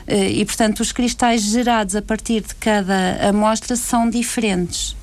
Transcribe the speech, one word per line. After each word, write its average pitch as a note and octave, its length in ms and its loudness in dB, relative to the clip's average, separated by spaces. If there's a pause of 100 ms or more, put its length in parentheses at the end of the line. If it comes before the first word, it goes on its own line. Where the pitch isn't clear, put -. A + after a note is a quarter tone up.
Eh, G2+ 240 2
e, - 140 2
portanto, G#3+ 340 0
os A3+ 120 -2
cristais A#3 520 0
gerados A3 520 0
a G#3 60 0
partir A3 400 -2
de - 140 -12
cada G3 720 0
amostra G#3+ 460 2
são A#3 340 0
diferentes. A3 920 -2